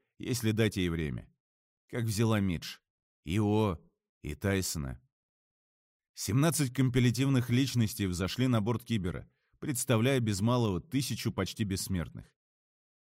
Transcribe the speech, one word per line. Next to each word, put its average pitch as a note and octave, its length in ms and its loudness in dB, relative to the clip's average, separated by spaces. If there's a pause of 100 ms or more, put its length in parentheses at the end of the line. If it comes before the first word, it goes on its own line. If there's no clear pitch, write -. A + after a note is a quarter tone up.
(180)
если A2+ 340 -2
дать G#2+ 260 2
ей F2+ 100 2
время. D#2 420 -4 (600)
Как A#2+ 140 -4
взяла A2 360 2
Мидж, F#2 380 -2 (480)
Ио G#2 520 2 (440)
и D2 120 -6
Тайсона. F2 680 -4 (1120)
Семнадцать C3 580 0
компилятивных B2+ 800 2
личностей A#2+ 560 0
взошли F2+ 400 -2
на A#2 160 2
борт A#2 220 -2
Кибера — F#2 440 -4 (360)
представляя B2+ 560 2
без G#2 220 0
малого A2+ 360 2
тысячу A#2+ 540 -4
почти G2+ 320 -4
бессмертных. F#2 680 -4 (760)